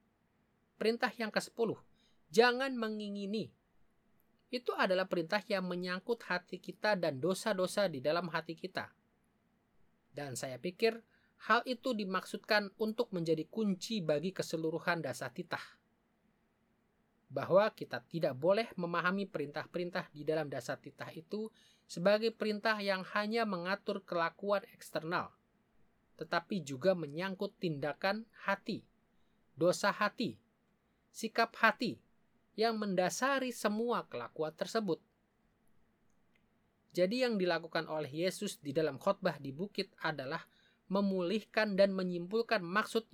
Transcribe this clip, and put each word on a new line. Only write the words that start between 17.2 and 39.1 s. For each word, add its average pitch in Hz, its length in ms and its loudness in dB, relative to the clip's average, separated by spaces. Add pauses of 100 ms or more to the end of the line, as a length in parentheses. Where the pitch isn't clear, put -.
Bahwa 143 400 4
kita - 400 -8
tidak 160 240 0
boleh 196 400 2
memahami 175 560 0
perintah-perintah 165 800 -6
di 147 160 -12
dalam 156 240 0
dasar 135 320 -6
titah - 320 -14
itu 208 320 -8 (400)
sebagai 214 480 2
perintah 214 480 0
yang 190 320 0
hanya 214 320 0
mengatur 196 560 -2
kelakuan 185 720 0
eksternal, 160 560 -4 (880)
tetapi 170 480 -2
juga 143 320 2
menyangkut 180 640 -6
tindakan 170 720 -2
hati, - 480 -4 (720)
dosa 175 400 2
hati, 196 480 -2 (720)
sikap 226 480 0
hati 214 400 4 (560)
yang 226 180 2
mendasari 214 800 2
semua 214 560 0
kelakuan 139 420 -4
tersebut. 196 460 -2 (1900)
Jadi 190 320 2
yang 233 160 0
dilakukan 165 480 0
oleh 156 400 -4
Yesus 190 320 -4
di 139 160 -6
dalam 151 240 2
khotbah 180 400 0